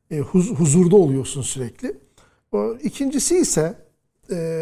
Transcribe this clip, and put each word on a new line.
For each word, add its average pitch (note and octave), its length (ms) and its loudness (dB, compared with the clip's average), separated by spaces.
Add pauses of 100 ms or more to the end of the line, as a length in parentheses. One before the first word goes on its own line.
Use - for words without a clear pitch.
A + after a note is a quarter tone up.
(100)
E, D#3 80 -6
huz-, F3+ 360 0
huzurda E3+ 420 4
oluyorsun C3+ 460 2
sürekli. B2+ 560 -8 (540)
O, G#3+ 300 -2
ikincisi C#4 560 -2
ise, F3 360 0 (560)
e, F#3 60 -6 (260)